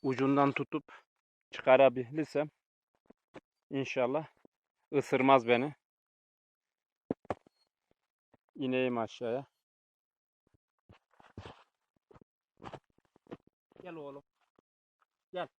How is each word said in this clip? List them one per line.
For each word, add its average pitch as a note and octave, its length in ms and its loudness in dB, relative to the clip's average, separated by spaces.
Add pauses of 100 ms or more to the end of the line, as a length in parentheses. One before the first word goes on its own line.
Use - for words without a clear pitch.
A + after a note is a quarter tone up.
Ucundan C#3 500 2
tutup C#3+ 320 -6 (680)
çıkarabilirsem C3+ 960 2 (1200)
inşallah C3+ 580 -2 (640)
ısırmaz C3 540 4
beni. B2 280 2 (2750)
İneyim B2+ 420 -2
aşağıya. A#2+ 480 -6 (4000)
Gel F3+ 120 -16
oğlum. C#3+ 300 -14 (1120)
Gel. F3 140 -8 (120)